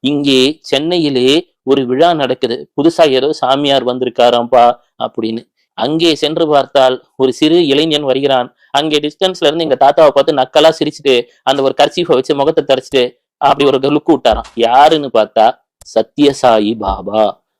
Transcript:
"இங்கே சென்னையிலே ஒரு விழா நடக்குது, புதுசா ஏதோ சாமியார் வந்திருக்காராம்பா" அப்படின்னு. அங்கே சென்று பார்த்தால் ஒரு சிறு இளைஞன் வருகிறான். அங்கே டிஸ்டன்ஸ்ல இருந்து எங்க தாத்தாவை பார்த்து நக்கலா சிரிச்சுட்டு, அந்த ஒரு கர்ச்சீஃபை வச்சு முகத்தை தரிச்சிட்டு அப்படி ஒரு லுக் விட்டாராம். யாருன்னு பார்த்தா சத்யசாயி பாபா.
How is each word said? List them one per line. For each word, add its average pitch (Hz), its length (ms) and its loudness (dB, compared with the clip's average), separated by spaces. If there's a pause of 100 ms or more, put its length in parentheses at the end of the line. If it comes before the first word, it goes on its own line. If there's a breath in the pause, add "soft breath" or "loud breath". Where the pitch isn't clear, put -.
"இங்கே 139 600 0
சென்னையிலே 147 1000 -2
ஒரு 135 240 0
விழா 147 280 2
நடக்குது, 127 580 -6 (100)
புதுசா 165 280 2
ஏதோ 131 220 0
சாமியார் 139 520 0
வந்திருக்காராம்பா" 120 920 0 (260)
அப்படின்னு. 113 480 -8 (220)
அங்கே 160 400 0
சென்று 160 340 -4
பார்த்தால் 131 560 0 (120)
ஒரு 131 160 0
சிறு 160 340 0
இளைஞன் 147 360 -2
வருகிறான். 135 520 -2 (160)
அங்கே 151 260 -2
டிஸ்டன்ஸ்ல 170 500 -4
இருந்து 160 180 0
எங்க 135 100 0
தாத்தாவை 147 340 4
பார்த்து 139 260 0
நக்கலா 151 440 2
சிரிச்சுட்டு, 139 440 -2 (200 soft breath)
அந்த 135 200 -2
ஒரு 135 200 0
கர்ச்சீஃபை 165 320 -2
வச்சு 135 200 -2
முகத்தை 139 420 0
தரிச்சிட்டு 127 340 -2 (260)
அப்படி 139 280 0
ஒரு 131 140 2
லுக் 147 340 -2
விட்டாராம். 117 420 -2
யாருன்னு 135 600 2
பார்த்தா 110 440 0 (360)
சத்யசாயி 113 840 0
பாபா. 101 680 -4 (160)